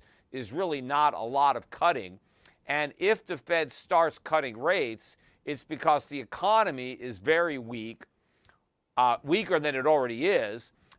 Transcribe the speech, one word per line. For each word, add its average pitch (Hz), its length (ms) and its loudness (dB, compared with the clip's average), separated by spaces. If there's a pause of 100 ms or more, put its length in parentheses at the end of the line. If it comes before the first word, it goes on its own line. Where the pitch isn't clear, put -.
(300)
is 120 220 -10
really 160 280 -2
not 143 340 2
a 85 60 -6
lot 131 360 2
of 110 140 -10
cutting. 107 500 -2 (460)
And 147 300 -2
if 208 300 0
the 170 100 -6
Fed 160 360 -2
starts 165 500 0
cutting 139 340 -2
rates, 131 600 -2 (280)
it's 147 200 -8
because 151 400 0
the 143 160 -10
economy 156 720 0
is 120 260 -12
very 156 400 0
weak, 113 460 -12 (920)
uh, 123 280 4
weaker 180 340 0
than 147 160 0
it 131 120 -2
already 131 400 2
is, 117 440 -2 (280)